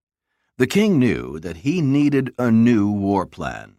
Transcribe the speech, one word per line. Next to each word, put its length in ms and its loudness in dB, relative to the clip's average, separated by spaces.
The 80 2
king 320 0
knew 420 -2
that 180 -12
he 220 -4
needed 580 0
a 120 0
new 400 4
war 360 0
plan. 520 -12